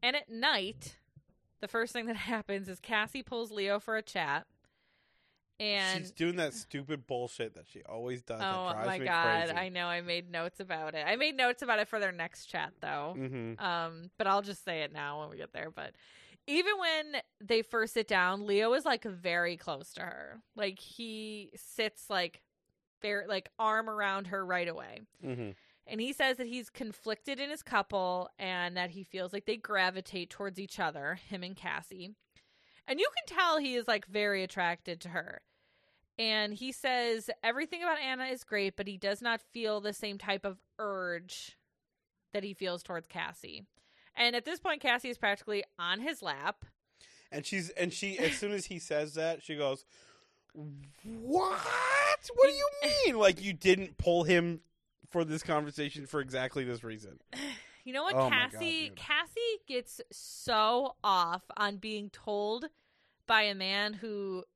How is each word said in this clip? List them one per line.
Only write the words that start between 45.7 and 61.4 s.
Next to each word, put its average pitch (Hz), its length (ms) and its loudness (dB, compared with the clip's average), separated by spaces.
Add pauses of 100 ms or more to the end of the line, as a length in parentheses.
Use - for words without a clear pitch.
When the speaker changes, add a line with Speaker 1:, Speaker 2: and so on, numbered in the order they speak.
Speaker 1:
on 175 220 -2
his 285 220 -4
lap. 151 420 -4 (680)
Speaker 2:
And 151 140 -6
she's, 180 260 -2
and 175 220 -2
she, 196 260 -4
as 160 200 4
soon 208 140 -2
as 196 120 -2
he 180 140 -8
says 151 360 -2
that, 160 280 -2
she 156 140 -6
goes, 135 280 0 (1200)
"What? 254 560 0 (760)
What 494 140 12
do 571 40 8
you 571 160 2 (140)
Speaker 1:
<laughs> 587 240 4
Speaker 2:
mean? 254 120 4
Like, 196 240 8
you 196 100 -2
didn't 185 460 4
pull 175 260 6
him 170 360 4 (500)
for 170 140 2
this 156 180 -4
conversation 151 640 0
for 151 140 -2
exactly 131 440 -2
this 120 200 -4
reason?" 107 340 -10 (140)
Speaker 1:
<sighs> 254 60 -8 (460)
You 254 80 -10
know 269 100 0
what, 349 140 2
Speaker 2:
Oh 262 120 6
my - 20 6
God, 254 200 6
Speaker 1:
Cassie? 320 380 -2
Speaker 2:
dude. - 80 -14
Speaker 1:
Cassie 427 640 0 (100)
gets 247 320 -6 (100)
so 240 920 2
off 180 400 4 (120)